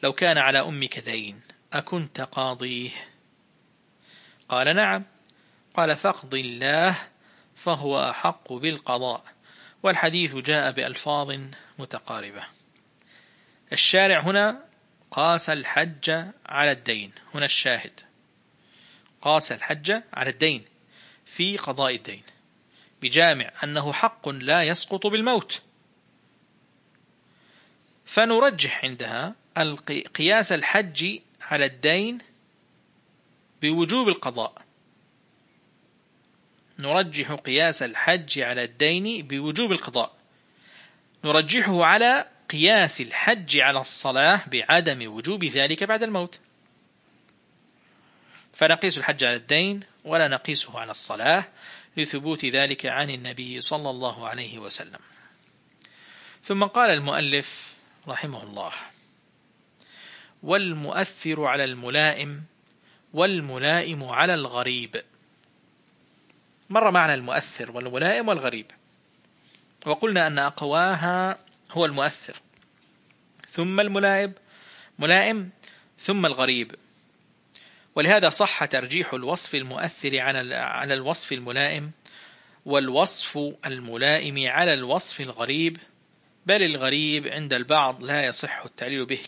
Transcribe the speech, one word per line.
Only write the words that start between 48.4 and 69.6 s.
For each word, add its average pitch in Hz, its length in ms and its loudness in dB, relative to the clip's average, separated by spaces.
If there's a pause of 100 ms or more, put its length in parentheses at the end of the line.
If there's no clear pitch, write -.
فنقيس 160 440 4
الحج 139 260 -2
على 120 120 2
الدين 180 440 0 (240)
ولا 156 240 2
نقيسه 131 500 -4
على 113 120 -10
الصلاة 135 540 0 (520)
لثبوت 151 480 -4
ذلك 135 420 0
عن 139 240 -2
النبي 123 500 -10
صلى 147 300 -2
الله 120 380 -8
عليه 113 300 -10
وسلم. - 420 -8 (1400)
ثم 196 200 0
قال 226 260 4
المؤلف 143 840 -2 (340)
رحمه 127 340 -8
الله: 101 300 -10 (1700)
"والمؤثر 160 1000 -2
على 139 200 2
الملائم، 143 800 -2 (680)
والملائم 156 920 0
على 143 300 2
الغريب". 123 680 -4 (1700)
مر 214 200 4
معنا 165 240 6
المؤثر 127 560 -4
والملائم 139 580 -2
والغريب، 127 380 -2 (1200)